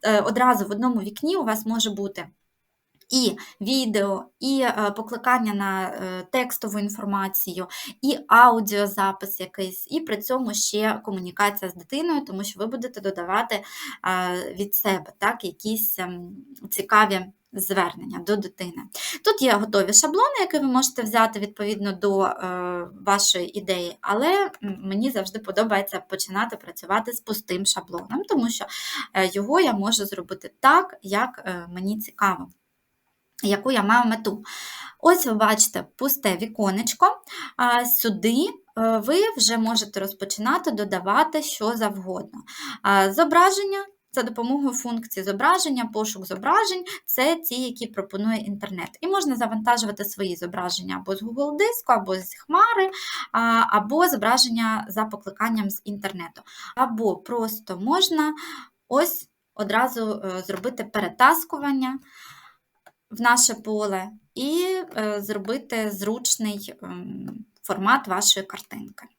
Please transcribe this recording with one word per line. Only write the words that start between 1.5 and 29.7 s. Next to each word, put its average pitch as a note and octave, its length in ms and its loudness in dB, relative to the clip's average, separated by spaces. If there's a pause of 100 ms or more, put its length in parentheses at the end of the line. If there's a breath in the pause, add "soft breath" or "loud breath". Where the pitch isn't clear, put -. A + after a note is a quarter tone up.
може A3 240 0
бути G3 360 -8 (840)
і B3 260 2 (240 loud breath)
відео, G#3 640 0 (160)
і, C4+ 220 0
е, G#3+ 280 2
покликання A3+ 640 0
на, F#3+ 340 -2
е, F#3 420 -8
текстову B3 480 -2
інформацію, G3 880 -4 (360 loud breath)
і C#4 160 0 (100)
аудіозапис G3+ 1120 6
якийсь, F#3 500 -8
і D#4 100 -2
при A3 160 -2
цьому A#3 380 -2
ще G#3+ 500 0
комунікація G3 680 -2
з - 40 -16
дитиною, C#4+ 500 -2
тому F#3+ 200 -6
що F#3+ 160 -10
ви G#3+ 60 0
будете A#3+ 340 -6
додавати, G3 540 -2
е, F#3 1000 -4
від G3+ 200 -4
себе, F#3+ 440 -2
так, A3+ 260 -2
якісь, G#3+ 540 -4
ем, F3+ 380 -8 (340)
цікаві G3 560 4 (260)
звернення F3+ 680 -2
до G3 180 0
дитини. F3+ 460 -8 (420 loud breath)
Тут G#4 180 4
є B3+ 100 6
готові G3+ 400 2
шаблони, G4+ 480 4
які F4+ 180 2
ви C#4+ 60 0
можете B3+ 380 0
взяти A3 380 2
відповідно G#3 520 -2
до, G3 300 2
е, F3+ 680 -2 (180)
вашої G3+ 520 2
ідеї, F3+ 420 -4
але, E4 500 0 (140)
м, G3 200 -6
мені G#3 260 0
завжди G3 280 -6
подобається G3 600 0
починати G3+ 560 -6
працювати G#3 560 -4
з A#3+ 80 -8
пустим G#3 460 -4
шаблоном, F#3+ 640 -4
тому A#3+ 220 2
що, - 160 -6 (480 loud breath)
е, F#3+ 180 4
його A3 280 2
я D4+ 120 4